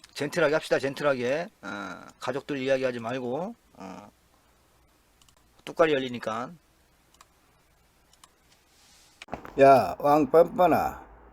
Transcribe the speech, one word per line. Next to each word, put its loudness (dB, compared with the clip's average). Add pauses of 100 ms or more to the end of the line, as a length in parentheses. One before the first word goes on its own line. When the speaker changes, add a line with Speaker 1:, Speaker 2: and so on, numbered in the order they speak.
(140)
Speaker 1:
젠틀하게 -2
합시다, 0
젠틀하게. -2 (140)
어, -12 (180)
가족들 -8
이야기하지 -2
말고. -6 (200)
어. -18 (1500)
뚜까리 2
열리니까. -4 (3000)
Speaker 2:
야, 6
왕 2
뻔뻔아, 4 (300)